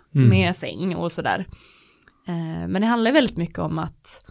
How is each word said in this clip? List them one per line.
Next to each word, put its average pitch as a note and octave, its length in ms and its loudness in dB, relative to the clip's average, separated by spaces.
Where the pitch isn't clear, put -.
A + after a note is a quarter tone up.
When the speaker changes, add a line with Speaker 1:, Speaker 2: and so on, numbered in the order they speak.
Speaker 1:
Mm. C3+ 140 6
Speaker 2:
med G2+ 280 4
säng D3+ 400 -4
och E3+ 160 -4
sådär. E3+ 340 -2
Eh, E3 400 -6
men F#3 140 -2
det A3+ 40 2
handlar A#3 260 2
väldigt C#4 240 2
mycket - 220 -6
om D#3+ 200 -4
att, - 420 -8